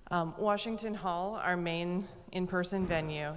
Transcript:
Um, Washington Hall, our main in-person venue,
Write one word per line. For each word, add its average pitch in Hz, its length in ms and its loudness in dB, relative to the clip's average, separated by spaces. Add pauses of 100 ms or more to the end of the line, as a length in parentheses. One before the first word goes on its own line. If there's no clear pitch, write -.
(100)
Um, 165 260 0
Washington 214 580 0
Hall, 185 420 0
our 180 200 2
main 175 500 0 (260)
in-person 180 540 0
venue, 156 500 0